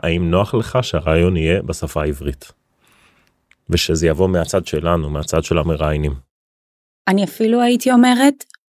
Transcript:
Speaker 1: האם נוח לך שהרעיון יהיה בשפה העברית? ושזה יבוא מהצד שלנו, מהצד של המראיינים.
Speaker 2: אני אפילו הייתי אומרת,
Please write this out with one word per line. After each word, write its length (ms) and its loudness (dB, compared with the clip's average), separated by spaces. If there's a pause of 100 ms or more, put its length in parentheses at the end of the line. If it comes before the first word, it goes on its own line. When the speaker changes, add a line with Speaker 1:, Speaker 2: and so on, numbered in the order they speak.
Speaker 1:
האם 280 0
נוח 220 0
לך 280 -2
שהרעיון 560 0
יהיה 240 0
בשפה 400 -6
העברית? 500 -6 (1160)
ושזה 380 0
יבוא 200 2
מהצד 380 0
שלנו, 440 -2
מהצד 340 -2
של 140 0
המראיינים. 560 -2 (960)
Speaker 2:
אני 160 2
אפילו 380 0
הייתי 300 2
אומרת, 520 4 (260)